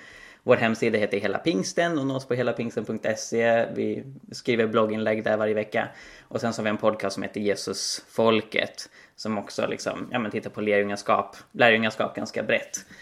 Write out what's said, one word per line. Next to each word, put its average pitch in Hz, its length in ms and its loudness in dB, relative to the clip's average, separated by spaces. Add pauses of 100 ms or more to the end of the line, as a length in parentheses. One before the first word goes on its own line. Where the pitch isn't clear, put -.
(460)
Vår 123 100 8
hemsida 113 420 2
heter 101 220 0
Hela 101 180 0
Pingsten 170 640 0
och 135 80 -2
nås 131 200 -4
på - 60 -2
helapingsten 117 520 -2
punkt - 220 -4 (100)
se. 117 480 2 (100)
Vi 110 280 -4 (280)
skriver 117 360 2
blogginlägg 110 560 2
där 107 140 2
varje 107 160 2
vecka. 107 340 -2 (400)
Och - 140 -6
sen 113 120 0
så 110 80 -6
har - 20 -2
vi 107 60 2
en 107 80 0
podcast 104 360 0
som 101 100 -6
heter 107 180 -6
Jesus - 680 -2
Folket - 800 0 (260)
som 107 220 -4
också 110 300 -4
liksom, 98 440 -6
ja, 120 80 -2
men, 104 120 -4
tittar 107 180 -6
på 104 120 -8
lärjungaskap, 101 720 2 (160)
lärjungaskap 113 640 4
ganska 113 280 -4
brett, - 420 -4 (160)